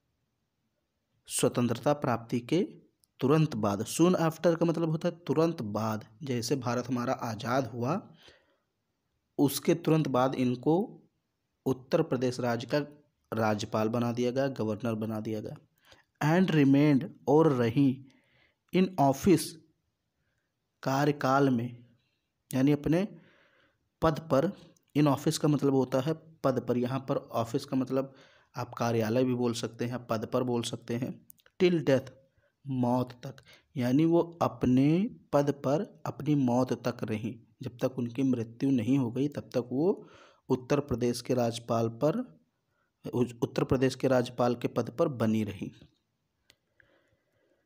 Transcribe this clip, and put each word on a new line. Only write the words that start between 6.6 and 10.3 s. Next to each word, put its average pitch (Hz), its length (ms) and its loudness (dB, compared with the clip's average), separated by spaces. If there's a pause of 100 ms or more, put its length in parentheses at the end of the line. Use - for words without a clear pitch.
हमारा 127 260 -4
आज़ाद 120 540 -4
हुआ 123 320 -4 (1400)
उसके 143 380 2
तुरंत 156 320 2
बाद 131 280 0